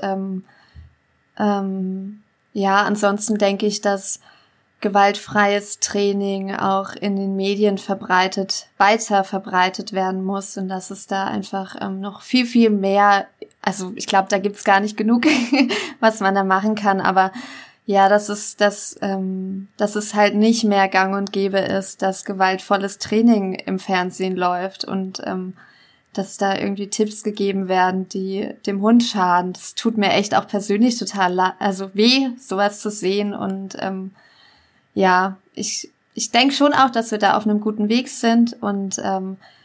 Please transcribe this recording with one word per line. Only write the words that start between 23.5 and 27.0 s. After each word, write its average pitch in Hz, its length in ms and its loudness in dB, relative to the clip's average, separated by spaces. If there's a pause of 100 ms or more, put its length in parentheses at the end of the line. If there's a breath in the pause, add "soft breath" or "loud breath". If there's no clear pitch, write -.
im 185 240 -4
Fernsehen 185 580 -2
läuft 180 480 -4
und, 190 400 -6
ähm, 185 300 -6 (580 soft breath)
dass - 240 -6
da 196 200 0
irgendwie 202 320 -4
Tipps 214 340 -2